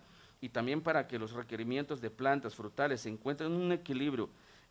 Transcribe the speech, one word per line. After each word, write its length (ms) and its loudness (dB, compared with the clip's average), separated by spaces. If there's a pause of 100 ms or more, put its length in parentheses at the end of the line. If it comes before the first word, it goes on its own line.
(400)
y 80 -8
también 340 0
para 240 2
que 120 -4
los 140 -4
requerimientos 680 -2
de 100 -2
plantas 460 0
frutales 460 0
se 60 -6
encuentren 440 -2
en 80 2
un 120 4
equilibrio 560 0 (420)